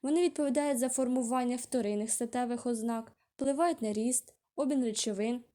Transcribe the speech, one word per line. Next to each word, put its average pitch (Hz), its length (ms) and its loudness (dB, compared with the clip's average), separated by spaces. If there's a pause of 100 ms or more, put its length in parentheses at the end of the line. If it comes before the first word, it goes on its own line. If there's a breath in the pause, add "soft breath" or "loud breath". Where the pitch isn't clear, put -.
вони 311 200 4
відповідають 285 560 2
за 254 100 0
формування 254 680 0
вторинних 220 540 -2
статевих 240 560 -2
ознак, 226 460 -4 (240)
впливають 277 460 2
на 214 100 0
ріст, 226 420 -2 (220)
обмін 269 280 2
речовин 220 600 -2 (100)